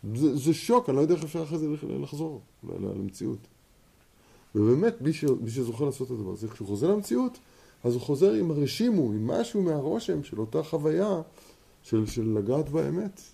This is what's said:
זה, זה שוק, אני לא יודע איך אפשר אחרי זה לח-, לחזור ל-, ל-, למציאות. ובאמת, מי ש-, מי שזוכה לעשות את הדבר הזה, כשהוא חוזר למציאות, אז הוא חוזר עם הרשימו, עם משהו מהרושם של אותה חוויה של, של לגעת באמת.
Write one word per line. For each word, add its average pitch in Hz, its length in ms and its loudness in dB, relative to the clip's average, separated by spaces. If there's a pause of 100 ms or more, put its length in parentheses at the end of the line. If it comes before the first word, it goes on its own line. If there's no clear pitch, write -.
(160)
זה, 139 220 2
זה 143 160 2
שוק, 240 360 2
אני 131 80 2
לא 139 40 4
יודע 160 140 4
איך 156 80 -4
אפשר 160 200 -6
אחרי 156 160 -6
זה 156 80 -2
לח-, 151 160 -4 (180)
לחזור 147 400 -8 (220)
ל-, 82 80 -16
ל-, 92 280 -4
למציאות. 98 380 -6 (1160)
ובאמת, 143 460 4
מי 151 120 2
ש-, 156 100 -4
מי 127 260 0
שזוכה 120 360 -2
לעשות 135 220 -4
את 123 40 -8
הדבר 104 200 -6
הזה, 104 160 -8
כשהוא 101 200 -10
חוזר 104 240 0
למציאות, 240 460 0 (460)
אז 120 100 2
הוא 123 80 -2
חוזר 160 320 4
עם 190 180 2
הרשימו, 156 600 2
עם 107 160 -2
משהו 202 340 0
מהרושם 160 600 0
של - 160 -10
אותה 113 240 -2
חוויה 165 580 0 (600)
של, 110 220 2
של 110 180 -4 (140)
לגעת 131 320 0
באמת. 160 520 -2 (120)